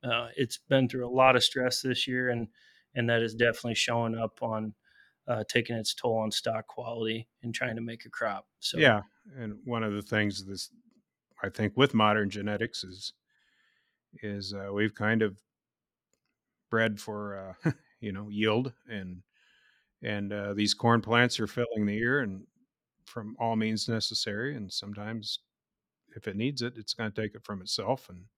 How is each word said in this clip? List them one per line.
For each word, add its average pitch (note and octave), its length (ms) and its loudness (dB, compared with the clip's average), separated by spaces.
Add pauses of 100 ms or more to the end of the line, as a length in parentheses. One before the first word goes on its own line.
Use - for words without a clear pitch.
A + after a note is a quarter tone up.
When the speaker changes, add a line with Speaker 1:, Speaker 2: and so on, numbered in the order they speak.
Speaker 1:
Uh, A#2 320 -2
it's C3 220 -2
been C3+ 320 4
through B2 180 -4
a B2 60 -4
lot C3 220 8
of A#2+ 80 6
stress B2+ 380 2
this B2+ 260 0
year, B2+ 220 0
and, A#2 180 0 (480)
and A#2+ 140 2
that A#2 120 6
is A2+ 140 -2
definitely A#2 400 2
showing A#2 420 0
up A2+ 240 -4
on, A2 320 -4 (540)
uh, A2 200 -2
taking A#2+ 280 0
its A2 180 -4
toll A2+ 240 0
on A2 140 -2
stock A2 360 -2
quality A#2 600 -6 (160)
and A#2 100 -6
trying B2 220 -2
to A2+ 60 -6
make A#2 240 -10
a A2+ 40 -20
crop, G#2 380 -6 (120)
so. - 200 -6
Speaker 2:
Yeah, A#2 220 8 (360)
and G#2+ 280 -10
one A#2 180 -2
of G#2+ 100 0
the G#2 80 -4
things G2+ 440 0
this, G2 260 -10 (720)
I G2+ 60 -4
think, G#2 280 0
with C3+ 160 6
modern G#2+ 380 6
genetics G#2 520 -4
is, F#2 300 -14 (1080)
is, G2+ 300 -6
uh, G2 200 -8
we've G#2 220 2
kind A2 260 2
of G2 160 0 (1300)
bred A2+ 300 2
for, G2+ 560 -10 (100)
uh, D#3+ 60 2 (160)
<laughs> - 120 -20
you G#2 120 -6
know, G2+ 180 -8
yield, A2 440 2 (160)
and, F#2 320 -10 (800)
and, G2+ 320 -4
uh, G2+ 220 -4
these G#2 180 2
corn A#2 280 6
plants A#2 380 4
are A2 80 -2
filling A#2 380 -2
the G#2 120 -2
ear, B2 240 0
and F#2+ 240 -6 (600)
from A2 340 -12
all A#2 160 0
means A2 320 0
necessary, A2+ 680 -4
and G2+ 180 -10
sometimes G#2 680 -8 (760)
if A2 120 -10
it G2 80 -6
needs B2 280 -2
it, B2 140 -4
it's G#2+ 180 -8
gonna A2 160 -4
take G#2+ 240 -4
it G#2+ 80 -16
from G2 180 -8
itself A2 480 -4
and F2+ 140 -18 (140)